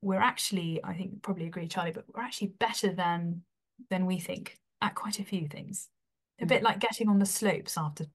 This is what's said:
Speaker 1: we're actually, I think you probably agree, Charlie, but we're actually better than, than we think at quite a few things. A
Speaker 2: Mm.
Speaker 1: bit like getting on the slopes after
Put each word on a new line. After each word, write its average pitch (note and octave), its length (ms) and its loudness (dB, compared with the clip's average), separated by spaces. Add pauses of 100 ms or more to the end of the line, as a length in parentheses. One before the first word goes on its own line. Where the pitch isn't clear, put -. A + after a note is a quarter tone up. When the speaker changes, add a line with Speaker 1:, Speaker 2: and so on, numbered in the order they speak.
Speaker 1:
we're G3 220 2
actually, F3 600 0
I F#3 120 -6
think F#3 180 -6
you G3+ 100 -14
probably F3 260 -4
agree, E3+ 200 -6
Charlie, E3+ 240 -2
but - 220 -10
we're - 80 -6
actually G3+ 360 -4
better G#3+ 360 2
than, F3 480 0 (480)
than F#3 160 2
we F#3 120 0
think - 400 -8 (220)
at G#3 140 0
quite G#3 240 -6
a G3 60 -6
few E3+ 240 -2
things. - 420 -10 (500)
A - 40 -2
Speaker 2:
Mm. - 40 0
Speaker 1:
bit B3 160 6
like G#3+ 160 4
getting A3+ 280 2
on G3+ 120 8
the G3 60 6
slopes F#3+ 520 0
after D3+ 360 -2